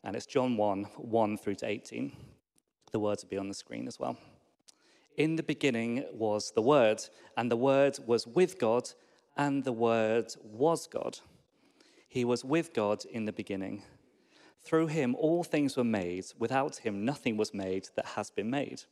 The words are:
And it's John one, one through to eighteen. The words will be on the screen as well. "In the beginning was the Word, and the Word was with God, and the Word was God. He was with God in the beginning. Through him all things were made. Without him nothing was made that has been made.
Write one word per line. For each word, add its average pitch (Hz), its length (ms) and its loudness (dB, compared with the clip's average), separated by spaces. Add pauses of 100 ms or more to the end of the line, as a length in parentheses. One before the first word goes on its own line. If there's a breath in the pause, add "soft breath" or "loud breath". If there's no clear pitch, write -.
And - 140 -6
it's 120 100 -8
John 127 300 0
one, 101 280 0 (120)
one 110 400 0
through 101 200 -4
to 120 100 -6
eighteen. 120 500 -8 (760 loud breath)
The 110 80 0
words 104 220 -2
will - 80 -18
be 95 60 -6
on 98 120 -6
the 98 60 -8
screen - 320 -10
as - 120 -12
well. - 180 -6 (1000 soft breath)
"In 160 200 2
the 160 60 -4
beginning 127 680 0
was 107 400 -2
the 110 100 2
Word, 117 400 6 (340 loud breath)
and 120 140 0
the 117 60 2
Word 135 500 4
was 117 200 2
with 160 320 2
God, 120 320 2 (460 soft breath)
and 139 280 0
the 131 80 -2
Word 113 680 2
was 131 440 0
God. - 320 -6 (920 soft breath)
He 127 160 -2
was 120 200 0
with 156 280 0
God 104 320 0
in 110 220 -6
the 107 60 -4
beginning. 101 500 -6 (800 soft breath)
Through 160 240 2
him 147 300 0
all 165 280 2
things 143 320 0
were 123 80 2
made. 92 420 -2 (120)
Without 131 380 0
him 104 280 -6
nothing 127 320 -2
was 107 160 -2
made 95 440 -4
that - 100 -4
has - 240 -6
been 104 180 -4
made. 131 420 -6